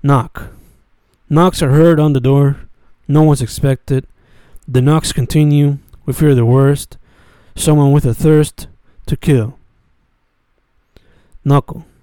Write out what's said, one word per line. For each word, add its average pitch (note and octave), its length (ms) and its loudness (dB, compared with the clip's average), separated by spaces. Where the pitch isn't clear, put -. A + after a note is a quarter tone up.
Knock. - 480 -2
Knocks E3+ 360 0
are C3 80 0
heard D#3 280 4
on D3+ 140 0
the C3 80 0
door. C#3 360 0
No D3 160 2
one's D3 180 2
expected. C3 640 -4
The B2+ 140 0
knocks D3+ 300 0
continue. D3 680 0
We C3+ 80 -6
fear D3 220 2
the A#2 100 2
worst. C#3 520 0
Someone D3 360 2
with D3+ 140 2
a A#2 80 -2
thirst D3+ 540 0
to D#3 100 -4
kill. B2+ 400 -2
Knuckle. - 440 -2